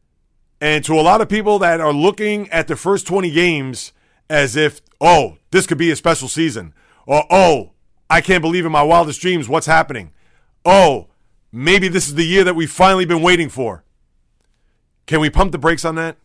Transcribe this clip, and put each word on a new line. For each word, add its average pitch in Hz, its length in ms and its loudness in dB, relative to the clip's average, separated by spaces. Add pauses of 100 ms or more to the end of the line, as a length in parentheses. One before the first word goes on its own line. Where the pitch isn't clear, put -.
(600)
and 151 260 -2
to 160 140 0
a - 20 4
lot 190 200 4
of 196 80 -4
people 208 300 0
that 170 200 0
are 156 140 0
looking 208 560 -2
at 165 180 -4
the 160 80 -6
first 190 320 -4
twenty 180 240 -2
games 147 600 -4 (380)
as 139 260 -2
if, 151 260 -2 (180)
"Oh, 156 380 4 (140)
this 180 140 2
could 165 120 -4
be 165 120 0
a 151 60 0
special 156 320 -2
season," 113 460 -6 (320)
or, 143 240 0
"Oh, 175 420 4 (380)
I 165 120 2
can't 185 200 0
believe 165 240 -2
in 165 60 -4
my 151 120 2
wildest 160 380 2
dreams 170 260 -2
what's 151 200 -2
happening. 147 440 -2 (540)
Oh, 170 420 4 (440)
maybe 175 360 0
this 175 200 -4
is 143 80 -12
the 165 100 0
year 185 180 2
that 180 120 0
we've 160 160 -4
finally 185 340 2
been 165 160 -2
waiting 170 280 2
for." 110 340 -8 (1200)
Can 156 140 -2
we 156 100 0
pump 190 220 0
the 170 80 -8
brakes 160 260 -2
on 160 100 -4
that? 165 300 -6